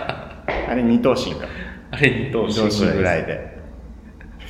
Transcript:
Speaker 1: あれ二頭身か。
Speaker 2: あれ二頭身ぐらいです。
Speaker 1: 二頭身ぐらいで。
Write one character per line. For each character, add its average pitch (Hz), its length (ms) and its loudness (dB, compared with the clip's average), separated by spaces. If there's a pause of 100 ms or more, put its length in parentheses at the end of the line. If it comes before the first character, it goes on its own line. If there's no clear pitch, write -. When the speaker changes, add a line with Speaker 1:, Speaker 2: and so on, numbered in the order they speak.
(720)
Speaker 1:
あ - 20 0
れ 123 80 2
二 117 180 6
頭 131 140 4
身 85 220 -2
か。 - 100 -8 (460)
Speaker 2:
あ - 60 -4
れ 139 120 6
二 110 220 0
頭 113 160 2
身 107 40 0
ぐ 107 60 -2
ら 110 80 6
い - 0 -
で 107 60 4
す。 107 80 0
Speaker 1:
二 95 80 6
頭 - 0 -
身 80 100 4
ぐ 92 60 4
ら 87 160 4
い 76 80 -2
で。 - 320 -6 (920)